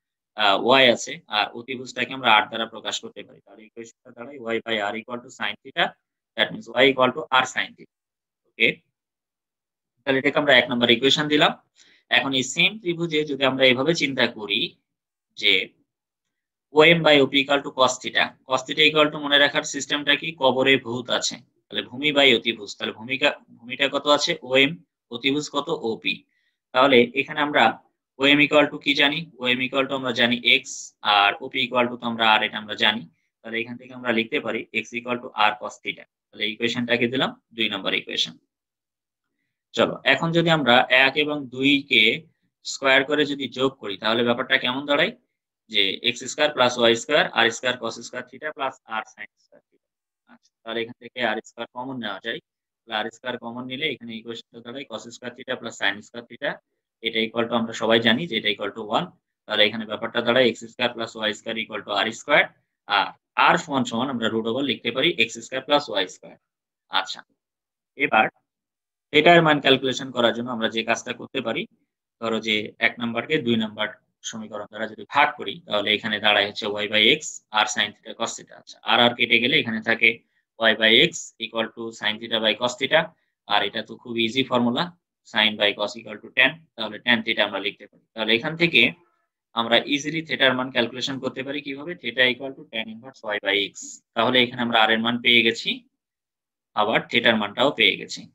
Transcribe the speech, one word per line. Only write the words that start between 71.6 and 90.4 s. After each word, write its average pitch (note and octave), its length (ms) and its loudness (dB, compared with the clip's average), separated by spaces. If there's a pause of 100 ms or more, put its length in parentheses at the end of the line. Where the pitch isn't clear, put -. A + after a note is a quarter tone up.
ধরো A2+ 200 -2
যে G#2+ 380 -4
এক A#2 200 0
নাম্বারকে A#2 400 -2
দুই A#2 180 0
number G#2+ 320 -4 (340)
সমীকরণ G#2+ 420 -12
দ্বারা G#2+ 220 -8
যদি G#2+ 220 -16
ভাগ D3 280 4
করি, G2 300 -10
তাহলে G#2 280 0
এখানে G#2+ 260 -2
দাঁড়ায় G#2 280 2
হচ্ছে G#2 180 -8
y G#2 260 -4
by G#2+ 120 4 (140)
x, - 20 -14 (300)
আর G#2+ 240 2
sin G#2 160 -2
theta A2 280 -18
cos A2+ 180 -6
theta। - 180 -20
আচ্ছা, - 280 -20
আর A2+ 180 2
আর A#2+ 140 4
কেটে B2 260 2
গেলে C3+ 180 2
এখানে A2 240 -4
থাকে A2+ 360 2 (400)
y A2 160 4
by A2 180 4 (160)
x E3+ 40 -10 (320)
equal A2+ 220 -4
to A2+ 240 -14
sin G#2+ 300 -6
theta A2+ 200 -4
by G#2+ 200 2
cos B2 200 -2
theta। E3 280 2 (380)
আর G#2 160 0
এটা G2+ 200 -4
তো A2+ 140 -16
খুব A#2 220 -8
easy A#2 240 0
formula, B2+ 540 -2 (360)
sin G#2+ 240 2
by G#2 180 2
cos G#2 260 -4
equal G#2+ 240 -16
to A2 120 -20
tan। C3 140 4 (260)
তাহলে G#2+ 220 -10
tan A#2+ 240 0
theta A2 220 -2
আমরা G2+ 160 -4
লিখতে G2+ 260 -10
পারি। - 160 -20 (120)
তাহলে A2+ 200 0
এখান D#3 220 -2
থেকে D3+ 360 2 (600)
আমরা A#2 240 0 (100)
easily D3+ 360 -4
theta C3 220 -2